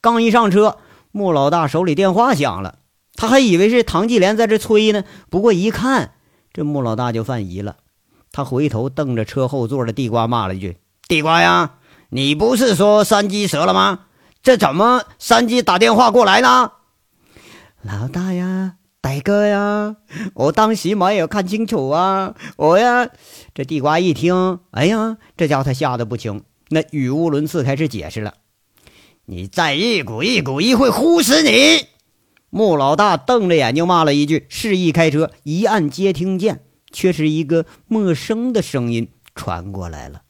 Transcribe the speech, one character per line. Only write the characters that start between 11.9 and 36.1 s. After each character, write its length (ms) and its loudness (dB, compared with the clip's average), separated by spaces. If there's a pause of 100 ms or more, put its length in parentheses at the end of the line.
你 240 -2
不 220 0
是 200 2
说 280 4
三 260 0
鸡 160 -4
折 200 -2
了 80 2
吗？ 320 0 (360)
这 160 4
怎 180 0
么 280 2 (160)
三 280 2
鸡 140 0
打 160 2
电 180 4
话 160 4
过 140 6
来 160 4
了 320 4 (1080)
？”“老 240 -8
大 260 -6
呀， 440 -4 (240)
大 180 -4
哥 260 2
呀， 520 -2 (360)
我 180 0
当 240 2
时 200 -4
没 220 2
有 100 0
看 180 -2
清 220 -4
楚 220 -2
啊， 460 -2 (200)
我 220 4
呀。” 320 2 (440)
这 100 -8
地 160 -6
瓜 200 0
一 140 2
听， 460 0 (120)
哎 140 -2
呀， 320 -2 (200)
这 100 0
家 120 0
伙 40 -2
他 80 -2
吓 240 -2
得 100 -4
不 120 -8
轻， 260 -10 (260)
那 200 0
语 200 -4
无 200 -2
伦 160 -2
次 180 -4
开 120 -2
始 120 -2
解 220 -8
释 100 -10
了。 140 -8 (920)
“你 200 -12
再 300 -2
一 260 -2
股 220 -8
一 180 0
股 180 -4
一 140 2
会 160 4
呼 320 2
死 220 2
你！” 440 4 (640)
穆 260 2
老 200 2
大 200 2
瞪 320 0
着 80 2
眼 200 2
睛 120 0
骂 160 4
了 120 2
一 100 2
句， 240 -2
示 260 -4
意 160 0
开 200 2
车， 200 -2 (120)
一 220 -4
按 240 0
接 220 -2